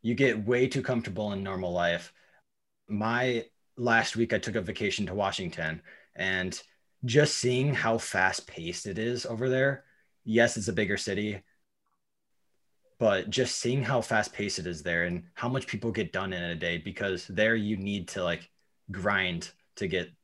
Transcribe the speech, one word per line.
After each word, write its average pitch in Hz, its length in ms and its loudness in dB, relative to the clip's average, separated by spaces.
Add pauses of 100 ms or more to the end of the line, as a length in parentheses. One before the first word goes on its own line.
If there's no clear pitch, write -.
You 117 140 0
get 113 320 2
way 123 200 4
too 131 140 -2
comfortable 107 520 -2
in 98 100 -4
normal 92 300 -4
life. 87 400 0 (760)
My 117 560 0 (320)
last 113 400 4
week, 113 160 2
I 110 80 2
took 110 160 -4
a 110 60 0
vacation 98 460 -2
to 87 60 -4
Washington, 87 680 -2 (340)
and 92 420 -2 (460)
just 143 320 4
seeing 127 380 2
how 113 240 2
fast 92 500 0
paced 85 380 -8
it 98 120 -4
is 120 280 -2
over 117 240 -2
there. 131 340 0 (400)
Yes, 117 320 4
it's 101 140 -4
a 92 40 -2
bigger 101 220 2
city, 101 460 -4 (1600)
but 101 300 4
just 127 280 0
seeing 127 260 0
how 120 160 2
fast 110 320 0
paced 104 280 -4
it 85 80 -6
is 82 140 -6
there 85 220 0
and 87 200 -2 (100)
how 120 160 -4
much 123 180 -4
people 110 240 -4
get 98 220 -2
done 95 180 -2
in 90 100 -4
a 85 140 -4
day, 85 220 -2
because 92 500 -4
there 110 280 4
you 107 200 0
need 98 320 -4
to, 95 160 -4
like, 85 260 -2 (420)
grind 95 600 -2 (240)
to 101 120 -4
get 87 220 -2 (140)